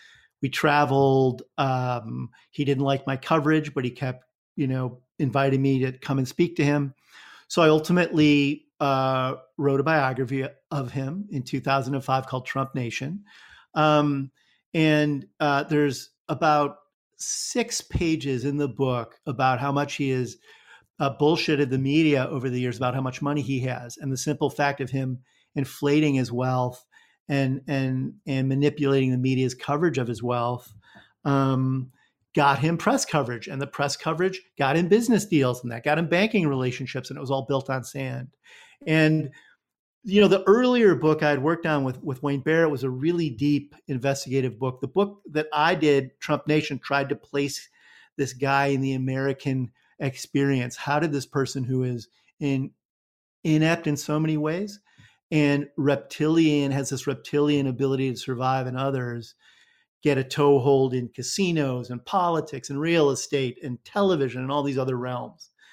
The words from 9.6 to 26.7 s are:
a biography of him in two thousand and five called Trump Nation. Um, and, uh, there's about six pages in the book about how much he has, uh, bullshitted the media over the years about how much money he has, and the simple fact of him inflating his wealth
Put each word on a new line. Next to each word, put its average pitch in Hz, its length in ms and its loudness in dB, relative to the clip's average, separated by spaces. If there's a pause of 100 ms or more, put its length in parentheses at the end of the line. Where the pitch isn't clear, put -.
a 139 40 0
biography 135 600 0 (240)
of 135 200 -6
him 143 400 -6
in 131 120 -6
two 131 180 -6
thousand 135 340 -2
and 131 80 -4
five 131 240 -2
called 127 200 -6
Trump 135 280 -4
Nation. 135 500 -6 (500)
Um, 147 560 2 (420)
and, 151 540 2 (140)
uh, 147 240 0
there's 147 460 0 (180)
about 151 480 2 (400)
six - 680 -6
pages 139 640 -2
in 143 100 -2
the 147 120 0
book 123 580 -4
about 131 340 0
how 139 120 -2
much 143 240 -2
he 139 120 -2
has, 127 300 -4 (640)
uh, 139 180 -2
bullshitted 147 500 2
the 131 100 -2
media 139 520 2
over 131 180 -4
the 123 120 -2
years 123 180 -4
about 123 160 -2
how 135 80 -4
much 127 180 -6
money 147 220 -2
he 131 180 -4
has, 123 380 -8
and 143 120 -6
the 131 60 -4
simple 147 320 -2
fact 143 320 0
of 127 80 -6
him 131 300 -4 (360)
inflating 143 600 2
his 123 180 -2
wealth 127 540 -2 (420)